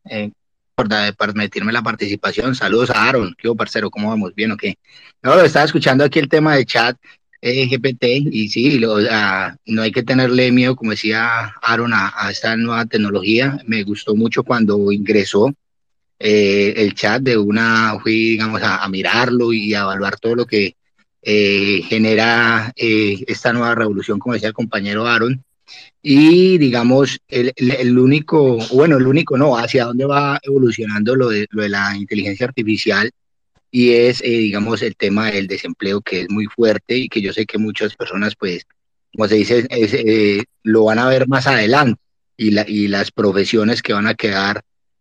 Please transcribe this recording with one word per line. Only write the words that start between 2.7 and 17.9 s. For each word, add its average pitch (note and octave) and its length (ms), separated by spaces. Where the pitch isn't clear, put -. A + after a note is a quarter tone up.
a A2+ 180
Aaron. A2+ 300
¿Qué A2+ 100
hubo, A#2 80
parcero? G#2+ 340
¿Cómo G#2+ 200
vamos? G#2 240
¿Bien A2 160
o G2 80
qué? F#2+ 180
No, C3 120
lo F3+ 80
estaba D3 220
escuchando C#3+ 400
aquí D3+ 140
el C#3 100
tema D#3 280
de B2 100
chat, A#2+ 320
eh, B2+ 260
G B2 140
P B2+ 140
T, B2 120
y G#2+ 200
sí, C3 280
lo, A2+ 180
a, F#2+ 540
no A2 160
hay A2 120
que B2+ 100
tenerle B2+ 500
miedo, B2+ 240
como A2+ 140
decía A2 720
Aaron, A#2 320
a, G2+ 200
a G#2 160
esta A2+ 280
nueva A#2 260
tecnología. A2 800
Me A2 160
gustó G#2 320
mucho A2+ 300
cuando G#2 480
ingresó, G#2 640
eh, G2+ 580
el G#2 160
chat A2 300
de B2 160
una, A2 640